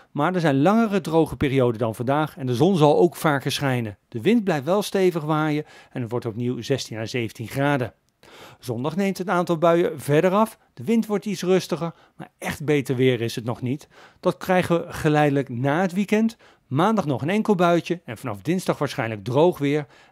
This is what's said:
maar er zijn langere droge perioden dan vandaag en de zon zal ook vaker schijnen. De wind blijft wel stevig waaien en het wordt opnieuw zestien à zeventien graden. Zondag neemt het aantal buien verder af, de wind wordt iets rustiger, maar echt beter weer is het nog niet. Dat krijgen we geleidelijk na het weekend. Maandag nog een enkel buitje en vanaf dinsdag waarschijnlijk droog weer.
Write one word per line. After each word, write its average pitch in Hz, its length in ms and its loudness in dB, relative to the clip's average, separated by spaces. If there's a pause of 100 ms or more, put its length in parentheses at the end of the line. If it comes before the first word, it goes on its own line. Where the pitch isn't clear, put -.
(120)
maar 156 220 0
er 185 60 0
zijn 139 220 2
langere 202 400 2
droge 156 340 0
perioden 127 440 2
dan 113 160 -2
vandaag 143 420 -2
en 143 80 -8
de 123 100 0
zon 175 220 4
zal 147 200 6
ook 175 180 4
vaker 143 360 0
schijnen. 123 460 -2 (100)
De 113 140 -10
wind 208 220 2
blijft 151 220 -2
wel 190 160 0
stevig 180 420 0
waaien 151 420 -2 (260)
en 127 100 -8
het 113 100 -6
wordt 123 140 -4
opnieuw 120 360 -4
zestien 117 360 -4
à 110 80 -6
zeventien 113 420 -6
graden. 139 460 -2 (680)
Zondag 127 360 -4
neemt 196 220 -2
het 185 120 -8
aantal 175 280 0
buien 170 420 2
verder 156 320 2
af, 214 260 0 (160)
de 120 100 -16
wind 220 220 2
wordt 202 200 -4
iets 196 180 -6
rustiger, 170 500 0 (220)
maar - 220 -18
echt - 280 -8
beter 139 300 0
weer 127 260 2
is 117 140 -4
het 110 100 -8
nog 117 160 -6
niet. 127 260 -6 (320)
Dat 180 180 -2
krijgen 180 420 0
we - 140 -12
geleidelijk 147 560 2
na 139 320 -2
het 180 120 -2
weekend. 214 440 0 (300)
Maandag 180 380 0
nog 127 160 -2
een 143 80 -4
enkel 214 260 0
buitje 170 500 0
en 117 120 -10
vanaf 101 240 -8
dinsdag 170 360 -2
waarschijnlijk 113 460 -4
droog 147 340 2
weer. 143 280 -2 (260)